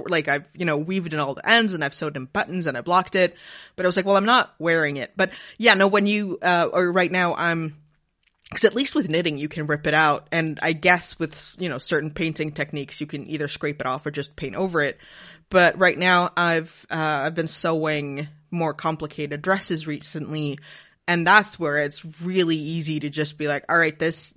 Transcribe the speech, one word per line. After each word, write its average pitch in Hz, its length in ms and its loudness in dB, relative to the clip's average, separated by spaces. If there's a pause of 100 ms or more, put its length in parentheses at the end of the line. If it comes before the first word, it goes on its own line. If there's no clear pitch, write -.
like, 160 220 0
I've, 143 260 0
you 175 80 -6
know, 156 140 2
weaved 170 340 -2
in 156 80 -2
all 139 160 -2
the - 120 -8
ends, 220 260 4
and 156 100 -4
I've 143 100 -4
sewed 151 220 -6
in 131 120 -8
buttons, 180 400 -4
and 127 100 -4
I 120 40 -8
blocked 180 360 2
it." 180 180 4 (400)
But 185 100 0
I - 20 6
was 180 100 0
like, 185 80 2
"Well, 196 100 4
I'm 196 80 4
not 233 360 4
wearing 156 360 2
it." 135 220 -8
But 190 140 0 (260)
yeah, 220 160 6
no, 196 140 6
when 202 200 4
you, 208 340 -2
uh, 170 300 2
or 180 180 2
right 175 220 2
now 175 240 0
I'm, 165 400 -2 (720)
'cause - 140 -6
at - 120 6
least 269 200 -2
with 269 140 0
knitting, 156 280 -2
you 147 120 -6
can 151 180 -8
rip 147 180 -2
it 151 80 0
out. 151 380 2
And 160 300 -2
I 165 100 0
guess 175 480 0
with, - 400 -8
you 180 80 -4
know, 131 120 -6
certain 151 320 -2
painting 156 420 -4
techniques, 147 480 -8
you 147 60 -8
can 143 220 -10
either 147 200 -4
scrape 147 320 -6
it 127 60 -4
off 131 180 -4
or 151 60 -6
just 143 260 -8
paint - 180 -8
over 175 260 0
it. 143 180 -2 (500)
But 175 280 6
right 180 200 4
now 180 400 4
I've, 165 520 0
uh, - 60 -6 (300)
I've 160 100 -4
been 160 140 -2
sewing 151 800 -2 (200)
more 165 260 -2
complicated 151 640 -6
dresses 180 460 -2
recently. 147 720 -8 (480)
And 170 180 2
that's 196 340 4
where 147 200 0
it's 151 420 -6
really 175 340 2
easy 156 440 -4
to 147 100 -6
just 151 300 -4
be 151 80 -4
like, 143 200 -4
"All 165 100 2
right, 160 200 2
this, 160 400 -4